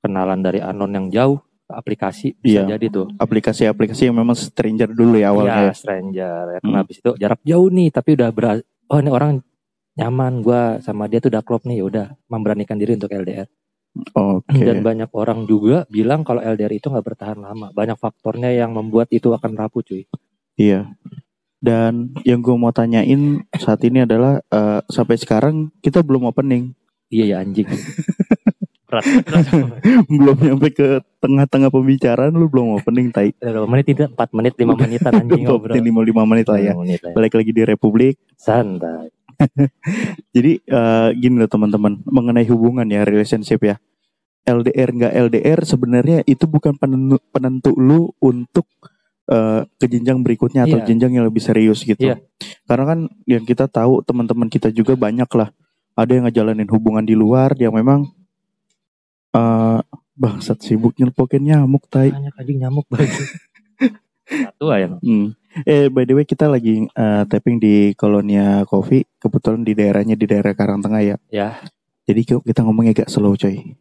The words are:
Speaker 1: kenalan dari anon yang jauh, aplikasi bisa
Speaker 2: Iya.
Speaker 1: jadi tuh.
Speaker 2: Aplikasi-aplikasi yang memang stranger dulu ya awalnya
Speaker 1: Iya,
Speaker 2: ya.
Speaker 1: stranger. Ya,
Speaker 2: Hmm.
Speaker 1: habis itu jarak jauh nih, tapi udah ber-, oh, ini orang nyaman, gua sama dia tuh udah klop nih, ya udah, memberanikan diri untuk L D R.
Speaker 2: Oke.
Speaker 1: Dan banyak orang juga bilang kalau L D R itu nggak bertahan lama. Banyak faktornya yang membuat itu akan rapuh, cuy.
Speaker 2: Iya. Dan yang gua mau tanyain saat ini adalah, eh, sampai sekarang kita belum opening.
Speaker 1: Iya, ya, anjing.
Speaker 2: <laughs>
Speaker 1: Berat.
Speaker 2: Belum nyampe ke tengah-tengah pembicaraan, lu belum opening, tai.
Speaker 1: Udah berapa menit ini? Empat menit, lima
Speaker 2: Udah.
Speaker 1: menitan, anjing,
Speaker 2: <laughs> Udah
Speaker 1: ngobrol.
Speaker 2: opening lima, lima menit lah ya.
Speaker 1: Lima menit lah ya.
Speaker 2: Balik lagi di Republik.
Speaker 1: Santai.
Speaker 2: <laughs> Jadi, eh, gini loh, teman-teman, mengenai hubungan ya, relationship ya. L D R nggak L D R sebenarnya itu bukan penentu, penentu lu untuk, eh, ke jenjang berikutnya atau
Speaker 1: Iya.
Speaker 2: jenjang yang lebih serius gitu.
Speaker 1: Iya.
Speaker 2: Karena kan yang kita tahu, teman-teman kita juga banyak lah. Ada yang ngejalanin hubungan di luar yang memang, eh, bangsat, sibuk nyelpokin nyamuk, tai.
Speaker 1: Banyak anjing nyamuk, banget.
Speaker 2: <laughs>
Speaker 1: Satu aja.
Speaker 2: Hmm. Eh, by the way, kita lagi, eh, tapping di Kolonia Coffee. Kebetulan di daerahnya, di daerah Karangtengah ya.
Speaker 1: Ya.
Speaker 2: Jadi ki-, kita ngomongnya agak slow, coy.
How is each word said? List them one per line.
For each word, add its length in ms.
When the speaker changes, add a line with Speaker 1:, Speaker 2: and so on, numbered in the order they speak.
Speaker 1:
kenalan 400
dari 160
anon 320
yang 160
jauh, 320
aplikasi 680
bisa 300
Speaker 2:
Iya. 100
Speaker 1:
jadi 140
tuh. 260
Speaker 2:
Aplikasi-aplikasi 960
yang 100
memang 160
stranger 560
dulu 240
ya 160
awalnya 240
Speaker 1:
Iya, 140
Speaker 2:
ya. 80
Speaker 1:
stranger. 640
Ya, 80
Speaker 2:
Hmm. 100
Speaker 1:
habis 240
itu 160
jarak 300
jauh 240
nih, 240
tapi 240
udah 160
ber-, 320
oh, 100
ini 140
orang 200
nyaman, 480
gua 400
sama 240
dia 160
tuh 80
udah 140
klop 240
nih, 100
ya 60
udah, 200
memberanikan 480
diri 220
untuk 160
L 100
D 80
R. 40
Speaker 2:
Oke. 420
Speaker 1:
Dan 220
banyak 320
orang 320
juga 420
bilang 380
kalau 160
L 160
D 80
R 80
itu 160
nggak 240
bertahan 260
lama. 320
Banyak 240
faktornya 560
yang 220
membuat 400
itu 180
akan 220
rapuh, 320
cuy. 180
Speaker 2:
Iya. 320
Dan 640
yang 160
gua 160
mau 160
tanyain 800
saat 320
ini 240
adalah, 400
eh, 400
sampai 320
sekarang 640
kita 160
belum 320
opening. 400
Speaker 1:
Iya, 240
ya, 80
anjing. 240
Speaker 2:
<laughs> 1200
Speaker 1:
Berat. 160
Speaker 2:
Belum 320
nyampe 320
ke 320
tengah-tengah 480
pembicaraan, 640
lu 160
belum 320
opening, 320
tai. 320
Speaker 1:
Udah 160
berapa 80
menit 240
ini? 160
Empat 240
menit, 240
lima 160
Speaker 2:
Udah. 160
Speaker 1:
menitan, 320
anjing, 240
Speaker 2:
<laughs> 0
Udah 80
Speaker 1:
ngobrol. 240
Speaker 2:
opening 160
lima, 160
lima 160
menit 240
lah 160
ya. 80
Speaker 1:
Lima 160
menit 160
lah 80
ya. 80
Speaker 2:
Balik 160
lagi 160
di 160
Republik. 480
Speaker 1:
Santai. 720
Speaker 2:
<laughs> 960
Jadi, 160
eh, 460
gini 240
loh, 80
teman-teman, 560
mengenai 400
hubungan 400
ya, 160
relationship 640
ya. 80
L 160
D 80
R 240
nggak 160
L 160
D 160
R 240
sebenarnya 560
itu 240
bukan 320
penentu, 400
penentu 400
lu 420
untuk, 480
eh, 320
ke 80
jenjang 400
berikutnya 400
atau 160
Speaker 1:
Iya. 80
Speaker 2:
jenjang 320
yang 80
lebih 80
serius 480
gitu. 160
Speaker 1:
Iya. 160
Speaker 2:
Karena 240
kan 100
yang 160
kita 240
tahu, 320
teman-teman 480
kita 240
juga 240
banyak 400
lah. 160
Ada 240
yang 80
ngejalanin 480
hubungan 320
di 80
luar 480
yang 160
memang, 320
eh, 420
bangsat, 480
sibuk 320
nyelpokin 480
nyamuk, 420
tai. 220
Speaker 1:
Banyak 320
anjing 160
nyamuk, 320
banget. 180
Speaker 2:
<laughs> 920
Speaker 1:
Satu 440
aja. 240
Speaker 2:
Hmm. 400
Eh, 280
by 120
the 120
way, 80
kita 240
lagi, 400
eh, 400
tapping 320
di 320
Kolonia 720
Coffee. 400
Kebetulan 400
di 160
daerahnya, 400
di 80
daerah 320
Karangtengah 480
ya. 100
Speaker 1:
Ya. 320
Speaker 2:
Jadi 160
ki-, 200
kita 200
ngomongnya 320
agak 160
slow, 240
coy. 440